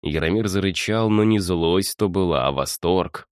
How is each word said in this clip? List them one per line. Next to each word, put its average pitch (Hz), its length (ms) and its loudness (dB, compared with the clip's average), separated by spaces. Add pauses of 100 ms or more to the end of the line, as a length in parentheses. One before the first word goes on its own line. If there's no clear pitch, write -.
Яромир 85 460 -2
зарычал, 101 600 -2
но 107 120 4
не 110 160 4
злость 87 580 0
то 104 120 0
была, 85 400 0
а 69 40 0
восторг. 85 760 -2 (100)